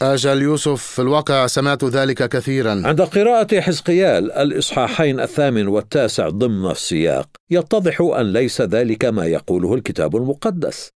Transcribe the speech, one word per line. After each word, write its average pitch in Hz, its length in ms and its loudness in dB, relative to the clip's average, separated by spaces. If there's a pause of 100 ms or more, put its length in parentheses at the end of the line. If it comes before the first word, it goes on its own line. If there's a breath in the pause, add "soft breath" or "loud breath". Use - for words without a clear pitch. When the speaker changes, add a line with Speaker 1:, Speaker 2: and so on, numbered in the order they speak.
Speaker 1:
أجل 139 400 2
يوسف، 143 400 0
في - 200 -6
الواقع 139 440 2
سمعت 139 380 0
ذلك 131 440 0
كثيرًا. 120 560 -2
Speaker 2:
عند 151 180 2
قراءة 208 580 2
حزقيال 165 720 0
الإصحاحين 139 880 0
الثامن 120 480 0
والتاسع 107 600 0
ضمن 98 420 0
السياق، 78 580 0 (220)
يتضح 175 500 0
أن 123 320 0
ليس 120 280 0
ذلك 110 440 0
ما 110 220 0
يقوله 87 480 0
الكتاب 78 420 -2
المقدس. 139 720 -4 (100)